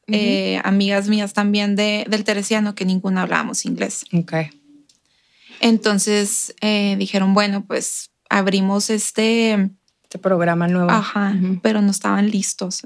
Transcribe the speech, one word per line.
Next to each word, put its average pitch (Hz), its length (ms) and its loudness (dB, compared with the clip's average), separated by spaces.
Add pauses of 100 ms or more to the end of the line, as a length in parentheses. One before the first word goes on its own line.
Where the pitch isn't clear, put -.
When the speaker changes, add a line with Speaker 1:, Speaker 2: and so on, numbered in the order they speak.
Speaker 1:
Ujú. 214 100 0
Speaker 2:
eh, 190 460 0
amigas 196 460 2
mías 208 240 0
también 202 420 2
de, 208 320 0
del 214 160 -2
Teresiano, 208 520 0
que 190 100 -4
ninguna 185 380 0
hablábamos 160 420 -2
inglés. 185 480 -6
Speaker 1:
Ok. 170 200 0 (1300)
Speaker 2:
Entonces, 208 1000 2
eh, 202 360 0
dijeron, 196 360 0
"Bueno, 202 320 0
pues, - 460 -6 (180)
abrimos 196 600 2
este" 220 800 0 (340)
Speaker 1:
Este - 140 -16
programa 175 500 2
nuevo. 180 220 2
Speaker 2:
Ajá, 202 500 0
Speaker 1:
Ujú. 185 220 0
Speaker 2:
pero 214 220 2
no 202 80 4
estaban 202 400 0
listos. 190 540 -4